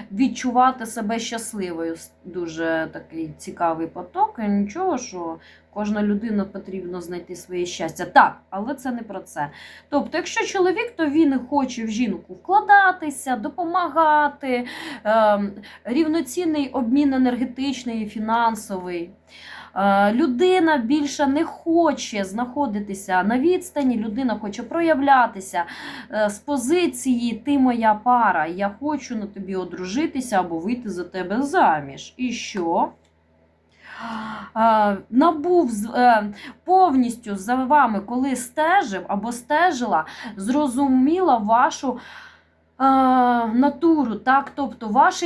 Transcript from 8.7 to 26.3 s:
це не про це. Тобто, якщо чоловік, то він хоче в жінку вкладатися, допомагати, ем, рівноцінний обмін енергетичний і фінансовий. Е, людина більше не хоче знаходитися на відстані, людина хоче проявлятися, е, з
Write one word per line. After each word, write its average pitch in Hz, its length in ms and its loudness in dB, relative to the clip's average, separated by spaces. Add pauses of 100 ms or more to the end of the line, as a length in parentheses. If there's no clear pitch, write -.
це 254 160 -10
не 233 100 -8
про 202 180 -12
це. 151 300 -8 (400)
Тобто, 285 280 -4
якщо 381 280 -4
чоловік, 392 500 -2
то 320 120 -2
він 277 320 2 (100)
хоче 254 360 -2
в 220 40 -6
жінку 214 440 -4
вкладатися, 370 1040 2
допомагати, 294 1300 0 (360)
ем, 208 480 4 (320)
рівноцінний 311 880 0
обмін 269 440 2
енергетичний 254 880 -2
і 220 40 -4
фінансовий. 214 1040 -2 (680)
Е, 202 380 4
людина 320 640 4
більше 285 500 0
не 285 160 2
хоче 320 800 0
знаходитися 202 1000 -2
на 233 160 2
відстані, 294 580 0
людина 220 420 -2
хоче 214 240 -8
проявлятися, 269 1000 2 (460)
е, 208 180 0
з 208 100 -8